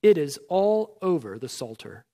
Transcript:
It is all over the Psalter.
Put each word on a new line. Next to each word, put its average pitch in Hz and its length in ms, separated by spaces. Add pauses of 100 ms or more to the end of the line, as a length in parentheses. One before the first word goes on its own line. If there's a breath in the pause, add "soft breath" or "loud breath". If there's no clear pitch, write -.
It 208 140
is 147 220 (100)
all 208 540
over 135 360
the 123 120
Psalter. 113 640